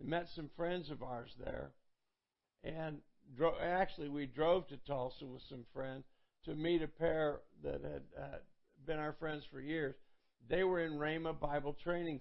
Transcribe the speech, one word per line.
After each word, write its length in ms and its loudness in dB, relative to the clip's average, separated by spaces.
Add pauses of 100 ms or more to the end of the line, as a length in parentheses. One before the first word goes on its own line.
met 340 0
some 200 -8
friends 340 0
of 120 -6
ours 280 -6 (120)
there, 300 -6 (920)
and 360 -4 (380)
dro-, 240 4
actually 480 2
we 180 -2
drove 420 4
to 80 -8 (100)
Tulsa 400 -2
with 220 -10
some 160 -10 (100)
friends 300 -6 (400)
to 100 -4
meet 280 4
a 60 0
pair 520 2 (240)
that 180 -2
had, 200 -4 (140)
uh, 200 -8 (500)
been 120 0
our 200 -2
friends 320 -2
for 100 -10
years. 360 0 (520)
They 140 4
were 220 4
in 80 0
Rhema 480 0
Bible 420 2
Training 380 0